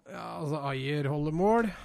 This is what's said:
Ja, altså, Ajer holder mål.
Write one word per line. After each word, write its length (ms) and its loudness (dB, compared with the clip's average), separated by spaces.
Ja, 300 -8
altså, 200 -2
Ajer 460 -2
holder 240 0
mål. 340 4